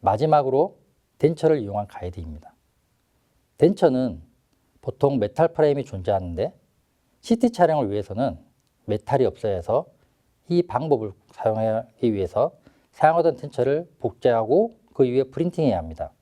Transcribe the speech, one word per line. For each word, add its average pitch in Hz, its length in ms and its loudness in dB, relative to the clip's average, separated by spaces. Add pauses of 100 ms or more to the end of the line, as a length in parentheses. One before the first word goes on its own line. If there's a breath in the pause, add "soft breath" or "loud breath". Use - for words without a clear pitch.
마지막으로 139 760 0 (400)
덴처를 156 420 2
이용한 104 280 -6
가이드입니다. 80 680 -14 (1000)
덴처는 127 640 2 (600)
보통 139 380 -2
메탈 113 300 0
프레임이 147 340 0
존재하는데, 95 680 -4 (680)
씨티 233 320 0
촬영을 156 400 0
위해서는 104 480 -4 (460)
메탈이 127 400 0
없어야 104 300 -2
해서 110 320 -2 (600)
이 175 160 2
방법을 139 480 -2 (200)
사용하기 110 800 -2
위해서 104 440 -2 (340 soft breath)
사용하던 160 440 2
덴처를 143 540 -4 (100)
복제하고 123 760 0 (160)
그 135 120 2
이후에 127 180 0
프린팅해야 147 540 -2
합니다. 82 440 -10